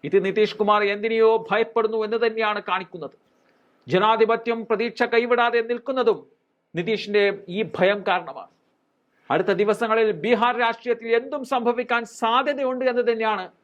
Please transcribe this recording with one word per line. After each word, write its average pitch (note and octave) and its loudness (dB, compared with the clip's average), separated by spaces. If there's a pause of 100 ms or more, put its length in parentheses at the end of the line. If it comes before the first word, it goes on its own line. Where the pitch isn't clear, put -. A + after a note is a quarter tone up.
ഇത് F#3 2
നിതീഷ് G#3 0
കുമാർ G#3 2 (140)
എന്തിനെയോ A3 2 (200)
ഭയപ്പെടുന്നു A3 0
എന്ന് A3 -4
തന്നെയാണ് G#3+ -2
കാണിക്കുന്നത്. F3+ -6 (720)
ജനാധിപത്യം A3+ 2 (100)
പ്രതീക്ഷ A3+ -2
കൈവിടാതെ A#3 2 (100)
നിൽക്കുന്നതും A#3 0 (580)
നിതീഷിന്റെ G3+ 0 (240)
ഈ F#3+ -4 (140)
ഭയം G3 2
കാരണമാണ്. E3 -4 (760)
അടുത്ത F3+ 0
ദിവസങ്ങളിൽ A3 2
ബീഹാർ A3 0 (100)
രാഷ്ട്രീയത്തിൽ A3+ -4
എന്തും C4+ -4
സംഭവിക്കാൻ A#3 -2
സാധ്യതയുണ്ട് B3+ -2
എന്ന് A#3+ 2
തന്നെയാണ് A3 -2 (200)